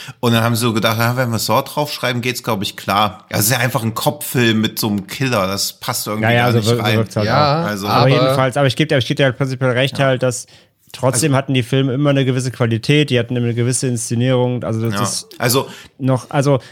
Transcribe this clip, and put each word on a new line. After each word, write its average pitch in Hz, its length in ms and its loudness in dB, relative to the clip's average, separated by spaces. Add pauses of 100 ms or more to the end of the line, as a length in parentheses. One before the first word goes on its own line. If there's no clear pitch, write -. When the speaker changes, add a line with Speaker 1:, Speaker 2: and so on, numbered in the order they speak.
(180)
Speaker 1:
Und 120 140 2
dann 113 100 2
haben 117 140 2
sie 113 60 -2
so 120 100 0
gedacht, 110 260 0
"Ja, 117 180 0
wenn 127 140 0
wir 113 80 -2
Saw 113 240 0
draufschreiben, 127 600 -4
geht's, 123 200 -4
glaub 110 200 -2
ich, - 140 -8
klar." 101 540 0
Ja, - 80 -2
es 110 60 0
ist 104 80 2
ja 127 60 0
einfach 120 260 -2
ein 113 100 -2
Kopffilm 117 680 0
mit 107 200 -2
so 120 80 -2
einem 101 180 -2
Killer, 123 400 -2
das 98 280 -4
passt - 340 -8
irgendwie 107 160 -4
Speaker 2:
Ja, 113 80 4
ja, 120 140 4
Speaker 1:
gar 123 60 2
Speaker 2:
so 117 60 4
Speaker 1:
nicht 107 80 0
Speaker 2:
wirkt, 117 140 2
so 104 40 -4
Speaker 1:
rein. 107 120 2
Speaker 2:
wirkt's 95 200 -2
halt 107 100 0
Speaker 3:
Ja, 143 360 2
Speaker 2:
auch. - 60 -2
Speaker 1:
Also 101 180 -4
Speaker 2:
Aber 110 140 2
Speaker 3:
aber 131 80 6
Speaker 2:
jedenfalls, 131 480 2
aber 143 100 2
ich 131 80 2
geb 151 140 0
dir, 151 100 2
ich 120 80 0
geb 143 100 -2
dir 139 100 2
halt 123 120 0
prinzipiell 131 320 -2
recht 127 280 0
Speaker 1:
Ja. 139 80 2
Speaker 2:
halt, 127 180 0
dass 127 220 -2 (460)
trotzdem 127 400 0
Speaker 1:
Also 131 60 4
Speaker 2:
hatten 135 160 -2
die 127 100 2
Filme 135 280 0
immer 143 180 2
eine 139 140 2
gewisse 127 280 -2
Qualität, 127 580 2
die 127 80 4
hatten 117 160 -2
immer 120 120 0
eine 117 100 0
gewisse 123 320 0
Inszenierung, 123 760 0
also 110 180 -2
das 113 140 -2
Speaker 1:
Ja. 101 80 0
Speaker 2:
ist - 260 -4 (100)
Speaker 1:
Also 123 300 0 (300)
Speaker 2:
noch, 131 320 -2
also 139 300 2 (120)